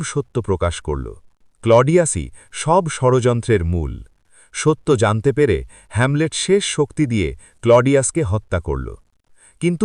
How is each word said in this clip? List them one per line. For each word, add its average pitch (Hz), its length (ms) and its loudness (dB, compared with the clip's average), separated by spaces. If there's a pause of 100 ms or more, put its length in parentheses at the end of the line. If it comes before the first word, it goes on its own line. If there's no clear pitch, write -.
সত্য - 380 -6
প্রকাশ 87 380 -2
করল। 69 260 -6 (580)
ক্লডিয়াসই 127 640 4 (260)
সব 180 300 0 (100)
ষড়যন্ত্রের 120 720 2
মূল। 82 280 -4 (640)
সত্য - 320 -2 (100)
জানতে 110 360 0
পেরে 117 260 0 (340)
হ্যামলেট 143 420 0
শেষ 190 320 0
শক্তি - 400 -2
দিয়ে 104 220 0 (320)
ক্লডিয়াসকে 127 640 4
হত্যা 101 380 -4
করল। 65 280 -6 (720)
কিন্তু 170 220 0